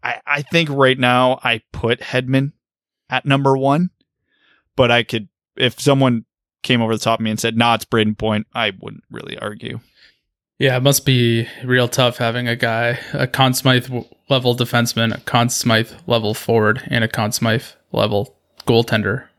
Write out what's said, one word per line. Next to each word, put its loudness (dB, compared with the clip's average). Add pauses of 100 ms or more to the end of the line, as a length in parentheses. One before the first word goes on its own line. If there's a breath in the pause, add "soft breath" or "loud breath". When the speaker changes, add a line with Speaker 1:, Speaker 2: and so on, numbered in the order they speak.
Speaker 1:
I, -6
I -2
think -2
right 2
now 2
I -2
put -2
Hedman -2 (540)
at -4
number 4
one, 2 (840)
but 4
I 4
could, -6 (260)
if -2
someone 2 (400)
came 2
over 0
the -6
top 0
of -4
me -2
and -4
said, -2
"Nah, 4
it's -4
Braden 0
Point," -4
I -4
wouldn't -16
really -14
argue. -10 (800 soft breath)
Speaker 2:
Yeah, 0
it -2
must 2
be 2 (180 loud breath)
real 2
tough 0
having -2
a -2
guy, -2 (140)
a -2
Conn 2
Smythe 2
w-, -8 (240)
level 2
defenseman, 0
a -10
Conn 0
Smythe 0 (160)
level 0
forward, 0
and -2
a -2
Conn -4
Smythe -2 (260)
level -2 (300)
goaltender. 0 (120)